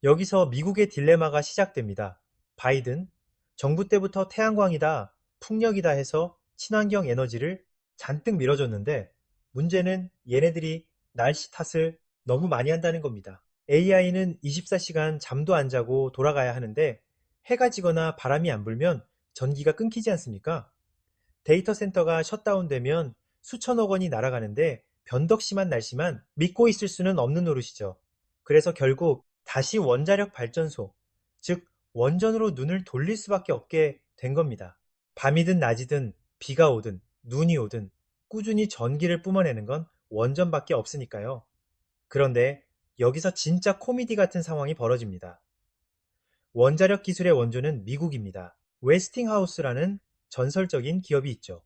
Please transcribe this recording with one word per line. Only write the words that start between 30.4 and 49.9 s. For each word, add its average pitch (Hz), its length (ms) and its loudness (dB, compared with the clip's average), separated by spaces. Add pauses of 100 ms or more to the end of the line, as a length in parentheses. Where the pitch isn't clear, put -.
즉 175 260 -4 (240)
원전으로 196 600 2
눈을 160 340 -4
돌릴 170 320 -2
수밖에 190 340 -2
없게 151 480 0 (160)
된 127 180 -4
겁니다. 120 440 -4 (380)
밤이든 165 440 2
낮이든 123 540 -2 (260)
비가 151 300 4
오든 107 320 -4 (220)
눈이 151 340 0
오든 107 340 -6 (380)
꾸준히 214 400 -2
전기를 160 520 -2
뿜어내는 170 440 0
건 151 200 -6 (240)
원전밖에 143 640 0
없으니까요. 117 720 -6 (640)
그런데 135 560 2 (360)
여기서 147 320 2
진짜 180 460 0
코미디 247 380 -4
같은 180 260 2
상황이 156 320 -4
벌어집니다. 110 680 -4 (1120)
원자력 160 500 4
기술의 180 300 2
원조는 123 520 0
미국입니다. 113 720 -8 (260)
웨스팅하우스라는 185 1160 0 (300)